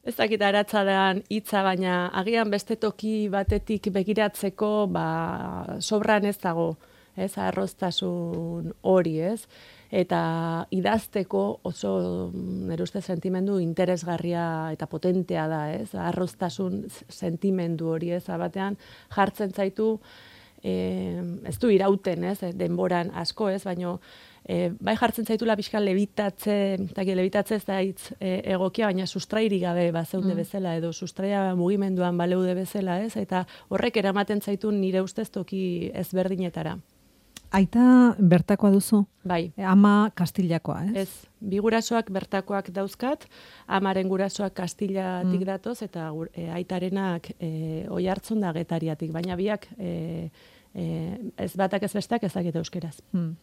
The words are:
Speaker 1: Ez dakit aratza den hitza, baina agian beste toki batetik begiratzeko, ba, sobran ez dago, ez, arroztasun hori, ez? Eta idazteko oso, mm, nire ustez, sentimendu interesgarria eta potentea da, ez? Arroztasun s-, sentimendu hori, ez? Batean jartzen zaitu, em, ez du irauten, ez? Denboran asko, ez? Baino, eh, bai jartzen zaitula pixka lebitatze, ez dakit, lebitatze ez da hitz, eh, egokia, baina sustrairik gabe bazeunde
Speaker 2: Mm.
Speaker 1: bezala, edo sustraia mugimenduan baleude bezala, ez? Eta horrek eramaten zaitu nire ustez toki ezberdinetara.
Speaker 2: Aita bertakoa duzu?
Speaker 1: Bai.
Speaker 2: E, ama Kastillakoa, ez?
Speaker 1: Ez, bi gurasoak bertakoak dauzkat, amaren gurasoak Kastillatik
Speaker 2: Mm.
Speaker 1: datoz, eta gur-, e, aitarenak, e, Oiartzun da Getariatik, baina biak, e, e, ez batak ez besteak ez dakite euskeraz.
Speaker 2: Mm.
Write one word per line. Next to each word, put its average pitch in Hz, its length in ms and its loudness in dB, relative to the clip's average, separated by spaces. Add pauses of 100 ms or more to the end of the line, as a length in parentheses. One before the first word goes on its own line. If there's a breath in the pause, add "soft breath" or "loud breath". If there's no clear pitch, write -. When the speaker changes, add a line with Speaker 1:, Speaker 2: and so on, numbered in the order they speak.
Speaker 1:
Ez 240 100 -6
dakit 220 260 2
aratza 202 420 4
den 190 440 4
hitza, 208 360 0
baina 180 500 2
agian 220 360 2
beste 202 260 -2
toki 214 520 -2
batetik 196 640 0
begiratzeko, 208 920 0
ba, 170 920 -4
sobran 214 440 2
ez 202 140 0
dago, 165 380 0 (400 soft breath)
ez, 190 220 -4
arroztasun 175 1300 -4 (100)
hori, 175 380 4
ez? 208 260 -2 (440 soft breath)
Eta 165 800 0
idazteko 196 720 0 (200)
oso, 180 680 -2
mm, 185 360 -6
nire 165 140 -4
ustez, 180 220 -6
sentimendu 185 560 -2
interesgarria 170 1120 -2
eta 156 140 -6
potentea 175 600 0
da, 151 240 -2
ez? 214 220 -8
Arroztasun 185 960 -4
s-, - 200 -18
sentimendu 170 800 -2
hori, 165 240 -2
ez? 175 140 -4
Batean 190 500 -4 (340 soft breath)
jartzen 196 420 0
zaitu, 214 460 0 (640 soft breath)
em, 185 840 -4
ez - 120 -6
du 240 120 4
irauten, 196 540 4
ez? 190 140 -2 (160)
Denboran 175 600 0
asko, 170 340 -4
ez? 190 160 -2
Baino, 180 360 -4 (440 soft breath)
eh, 175 360 0
bai 208 160 0
jartzen 226 300 0
zaitula 220 300 2
pixka 208 240 -4
lebitatze, 202 960 0
ez 190 200 -4
dakit, 190 220 0
lebitatze 196 400 2
ez 196 80 -4
da 190 180 -2
hitz, 190 380 -6
eh, 190 240 -2
egokia, 190 420 0
baina 190 200 0
sustrairik 202 560 0
gabe 175 300 2
bazeunde 180 420 0
Speaker 2:
Mm. - 20 0
Speaker 1:
bezala, 170 400 -2
edo 165 160 -2
sustraia 190 640 -2
mugimenduan 180 600 2
baleude 180 380 2
bezala, 185 480 -2
ez? 226 140 -6
Eta 185 300 -2 (220 soft breath)
horrek 220 280 0
eramaten 202 440 2
zaitu 202 320 -2
nire 190 300 2
ustez 214 280 -6
toki 180 640 -4
ezberdinetara. 185 840 -2 (760)
Speaker 2:
Aita 240 680 8
bertakoa 190 520 6
duzu? 202 360 6 (180)
Speaker 1:
Bai. 175 320 0
Speaker 2:
E, 196 80 -6
ama 202 500 8
Kastillakoa, 165 720 0
ez? 214 100 -2
Speaker 1:
Ez, 196 140 -2 (300)
bi 196 180 -2
gurasoak 226 520 2
bertakoak 190 600 -4
dauzkat, 202 540 -4 (440 soft breath)
amaren 190 400 0
gurasoak 190 440 -2
Kastillatik 185 880 -2
Speaker 2:
Mm. 185 60 -2
Speaker 1:
datoz, 196 360 -6
eta 165 280 -8
gur-, 160 240 -8
e, 170 160 -8
aitarenak, 180 800 -4 (100)
e, 160 480 -4
Oiartzun 190 520 -2
da 180 120 0
Getariatik, 160 600 -4
baina 175 240 -4
biak, 202 320 -4 (100)
e, 170 520 -6 (440 soft breath)
e, 165 440 -6 (200)
ez 185 180 -6
batak 190 280 0
ez 196 80 -4
besteak 202 320 -2
ez 175 80 -2
dakite 170 260 -2
euskeraz. 165 420 -8 (120)
Speaker 2:
Mm. 170 300 -2